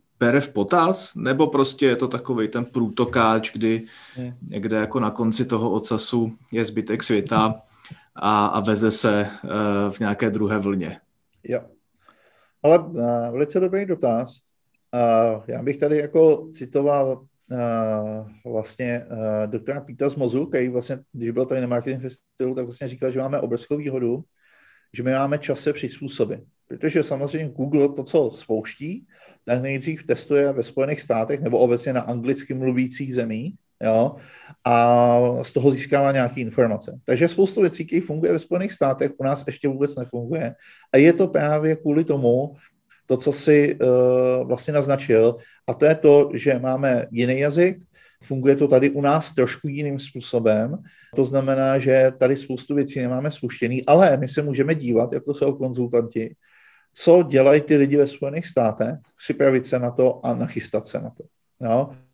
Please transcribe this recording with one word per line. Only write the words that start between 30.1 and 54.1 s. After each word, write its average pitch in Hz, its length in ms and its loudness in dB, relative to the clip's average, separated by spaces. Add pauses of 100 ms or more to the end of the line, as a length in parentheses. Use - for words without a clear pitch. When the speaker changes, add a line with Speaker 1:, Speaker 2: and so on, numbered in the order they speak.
Speaker 2:
ve 127 100 -2
Spojených 139 400 -4
státech 117 380 -2
nebo 120 180 0
obecně 120 340 2
na 123 80 -2
anglicky 123 540 -4
mluvících 127 600 -2
zemích, 117 400 -4 (280)
jo, 113 340 2 (480)
a 120 540 6 (240)
z - 100 -14
toho 135 180 4
získává 139 420 0
nějaké 131 280 -2
informace. 117 640 -2
Takže 131 240 2
spoustu 196 320 0
věcí, 170 260 0
které 170 140 -2
funguje 170 320 -2
ve 165 60 0
Spojených 180 340 -6
státech, 139 460 0
u 135 60 -6
nás 139 220 -2
ještě 143 220 -4
vůbec 139 280 -2
nefunguje. 123 580 -8 (380)
A 131 40 6
je 156 160 10
to 175 160 2
právě 151 480 0
kvůli 156 280 0
tomu, 139 500 0 (520)
to, 131 100 0
co 135 160 0
jsi, 147 480 4
eh, 127 640 2
vlastně 123 280 -6
naznačil, 131 640 2 (300)
a 120 80 -4
to - 100 0
je 156 100 6
to, 143 400 6
že 127 240 0
máme 131 520 0
jiný 123 280 0
jazyk, 165 400 2 (440)
funguje 139 340 2
to 143 120 2
tady 139 220 6
u 139 100 -4
nás 147 340 0
trošku 131 340 0
jiným 143 300 -6
způsobem. 117 800 -2 (380)
To 135 80 4
znamená, 135 540 0
že 131 400 4
tady 131 180 2
spoustu 135 380 -8
věcí 139 260 -2
nemáme 127 300 -4
spuštěný, 127 560 -6
ale 156 300 6